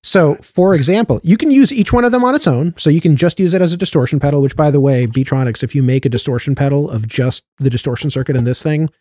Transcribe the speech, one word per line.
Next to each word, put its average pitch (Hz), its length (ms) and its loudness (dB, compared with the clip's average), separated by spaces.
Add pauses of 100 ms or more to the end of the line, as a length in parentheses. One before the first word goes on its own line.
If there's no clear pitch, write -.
So, 160 320 0
for 185 380 0
example, 156 480 0
you 185 140 2
can 320 140 0
use 269 220 4
each 240 200 0
one 240 120 2
of 240 60 2
them 247 140 2
on 254 100 2
its 294 120 -2
own. 156 300 0
So - 140 0
you 160 100 4
can 156 140 2
just 170 240 0
use 180 160 0
it 180 80 2
as 170 100 0
a 175 40 -4
distortion 151 420 -2
pedal, 143 240 0
which, 139 140 -2
by 151 140 2
the 143 100 2
way, 131 260 2
Beatronics, 131 560 -2
if 127 120 -6
you 139 80 2
make 131 220 0
a 139 40 0
distortion 123 460 -2
pedal 143 360 0
of 110 160 -4
just 123 380 -4 (140)
the 135 120 0
distortion 123 400 -4
circuit 135 260 -4
in 120 80 0
this 123 180 -4
thing 156 280 -2 (100)